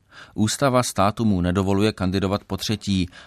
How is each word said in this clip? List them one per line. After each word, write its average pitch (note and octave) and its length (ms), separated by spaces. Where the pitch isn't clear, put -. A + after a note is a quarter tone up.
Ústava B2 480
státu G#2 420
mu G2+ 160
nedovoluje G2 520
kandidovat F#2+ 520
po G2 120
třetí G2 520